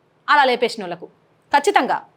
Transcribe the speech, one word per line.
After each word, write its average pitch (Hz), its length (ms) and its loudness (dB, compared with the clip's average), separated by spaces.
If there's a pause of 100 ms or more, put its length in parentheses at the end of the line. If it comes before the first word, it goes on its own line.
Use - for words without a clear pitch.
(300)
అలా 285 140 4
లేపేసిన 233 400 -2
వాళ్ళకు 170 220 -12 (500)
ఖచ్చితంగా. 285 500 0 (120)